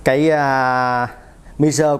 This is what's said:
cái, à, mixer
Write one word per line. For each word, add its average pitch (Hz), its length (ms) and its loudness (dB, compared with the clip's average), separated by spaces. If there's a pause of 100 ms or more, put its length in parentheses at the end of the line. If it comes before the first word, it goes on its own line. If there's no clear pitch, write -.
cái, 143 260 2
à, 127 760 0 (500)
mixer 147 320 2 (100)